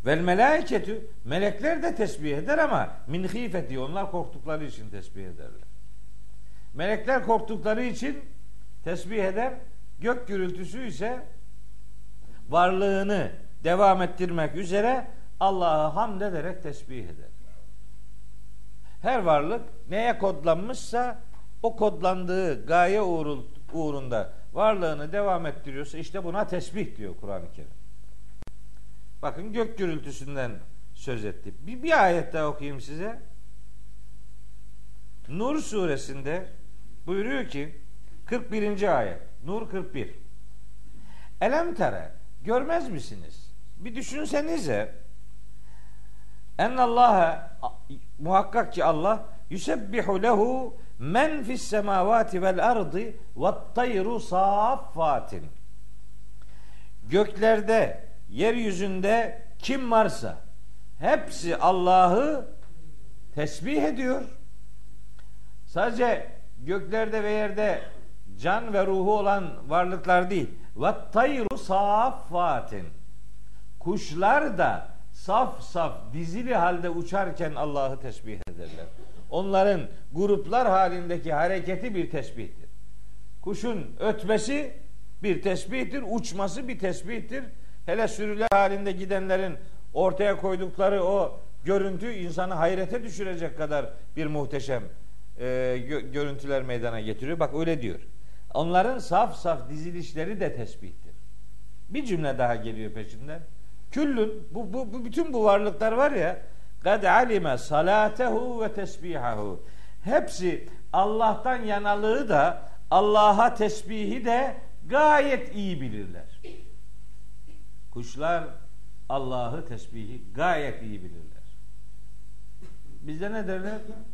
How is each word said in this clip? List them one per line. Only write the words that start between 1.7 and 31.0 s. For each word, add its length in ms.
de 120
tesbih 420
eder 200
ama 320
"min 200
khifeti", 520
onlar 320
korktukları 540
için 240
tesbih 360
ederler. 420
Melekler 500
korktukları 600
için 360
tesbih 400
eder. 300
Gök 260
gürültüsü 600
ise 380
varlığını 840
devam 380
ettirmek 540
üzere 520
Allah'a 560
hamd 260
ederek 420
tesbih 400
eder. 260
Her 180
varlık 420
neye 280
kodlanmışsa 1000
o 120
kodlandığı 920
gaye 360
uğrul-, 440
uğrunda 600
varlığını 580
devam 340
ettiriyorsa 520
işte 260
buna 240
tesbih 500
diyor 240
Kur'an-ı 340
Kerim. 140
Bakın 320
gök 240
gürültüsünden 760
söz 320